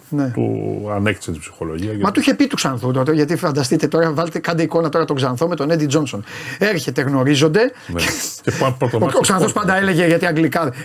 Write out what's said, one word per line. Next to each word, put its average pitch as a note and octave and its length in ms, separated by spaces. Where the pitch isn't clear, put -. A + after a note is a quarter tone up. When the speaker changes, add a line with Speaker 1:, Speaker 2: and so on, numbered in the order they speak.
Speaker 1:
Ναι. C#3+ 240
Speaker 2:
του A2 240
ανέκτησε G2+ 360
τη D#2 80
ψυχολογία. E2 520
Speaker 1:
Μα - 40
Speaker 2:
Γιατί G2 160
Speaker 1:
του D4 80
είχε C4+ 140
πει D4 140
του - 80
Ξανθού B2+ 360
τότε, C3 220
γιατί D3+ 220
φανταστείτε D3+ 520
τώρα, E3 240
βάλτε, E3 280
κάντε E3 240
εικόνα E3 260
τώρα D#3+ 160
τον D3+ 100
Ξανθό C3 320
με F3 80
τον C#3+ 160
Έντι D#3 140
Τζόνσον. C3 380
Έρχεται, D#3+ 420
γνωρίζονται. D3 720
Speaker 2:
Ναι. E2+ 140
Speaker 1:
Και - 60
Speaker 2:
Και B2+ 180
πα-, C3+ 180
πρώτο A#2+ 200
Speaker 1:
ο, - 20
Speaker 2:
μάτς - 160
Speaker 1:
ο - 40
Ξανθός F#3+ 340
Speaker 2:
του A3 60
Speaker 1:
πάντα F#3+ 180
έλεγε, F#3+ 280
γιατί E3+ 200
αγγλικά D#3+ 480